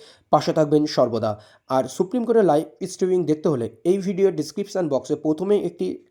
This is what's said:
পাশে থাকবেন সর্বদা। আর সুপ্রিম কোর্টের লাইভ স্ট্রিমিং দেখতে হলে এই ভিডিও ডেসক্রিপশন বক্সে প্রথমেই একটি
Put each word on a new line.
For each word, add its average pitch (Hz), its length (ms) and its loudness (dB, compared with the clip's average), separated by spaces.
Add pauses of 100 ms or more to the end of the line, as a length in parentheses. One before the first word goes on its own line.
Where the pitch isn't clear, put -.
(300)
পাশে 156 240 2
থাকবেন 151 320 2
সর্বদা। 113 560 -2 (280)
আর 131 140 0
সুপ্রিম 226 420 -4
কোর্টের 226 200 4
লাইভ 165 420 0
স্ট্রিমিং 180 380 -2
দেখতে 151 240 0
হলে 120 200 -2 (140)
এই 185 140 2
ভিডিও 190 340 0
ডেসক্রিপশন 170 580 -4
বক্সে 139 260 -2
প্রথমেই 170 500 0
একটি 185 460 -6